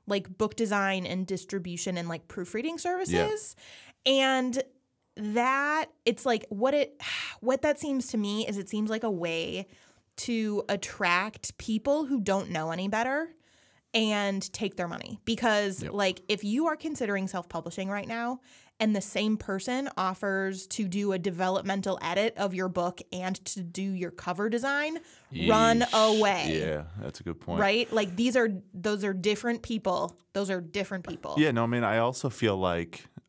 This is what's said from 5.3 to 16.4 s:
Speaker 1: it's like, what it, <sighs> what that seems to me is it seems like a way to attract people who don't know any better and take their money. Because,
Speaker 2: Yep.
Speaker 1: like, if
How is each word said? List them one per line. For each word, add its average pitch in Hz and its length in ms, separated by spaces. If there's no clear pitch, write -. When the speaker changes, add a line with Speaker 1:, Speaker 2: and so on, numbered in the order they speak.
Speaker 1:
it's 233 200
like, 233 240
what 226 260
it, - 260
<sighs> - 200
what 254 220
that 294 160
seems 269 300
to 240 80
me 208 300
is 202 100
it 196 120
seems 214 200
like 220 140
a 226 80
way 170 560
to 214 520
attract 190 920
people 277 460
who 269 140
don't 196 300
know 160 220
any 185 160
better 262 420
and 208 600
take 196 220
their 175 120
money. - 380
Because, 208 580
Speaker 2:
Yep. - 100
Speaker 1:
like, 196 340
if 208 160